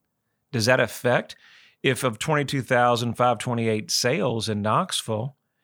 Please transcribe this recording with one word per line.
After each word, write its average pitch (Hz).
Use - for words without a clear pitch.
Does 113
that 127
affect, 120
if 131
of 117
twenty-two 143
thousand 120
five 120
twenty-eight 113
sales 123
in 104
Knoxville, 117